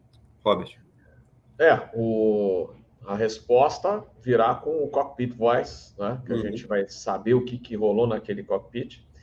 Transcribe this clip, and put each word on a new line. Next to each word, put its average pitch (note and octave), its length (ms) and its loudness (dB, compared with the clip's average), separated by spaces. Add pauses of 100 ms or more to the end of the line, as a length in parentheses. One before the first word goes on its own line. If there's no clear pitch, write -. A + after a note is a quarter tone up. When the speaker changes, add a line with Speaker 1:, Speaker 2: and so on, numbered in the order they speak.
(440)
Speaker 1:
Robert. F2+ 360 -2 (760)
Speaker 2:
É, D#3 360 4
o... G#2+ 760 0 (360)
a G2+ 100 -6
resposta C3 880 0 (160)
virá A#2+ 340 4
com D3+ 280 -4
o C#3 40 -2
cockpit B2 460 -2
voice, - 680 0
né? A#2+ 260 -4
Que - 60 -10
a A#2 40 0
Speaker 1:
Uhum. A2 80 -2
Speaker 2:
gente G#2 220 -8
vai G2+ 220 -2
saber G#2 460 -2
o B2 100 4
que, B2 140 -8
que A#2 180 -12
rolou G#2+ 320 2
naquele G#2 340 -6
cockpit. - 600 -6 (220)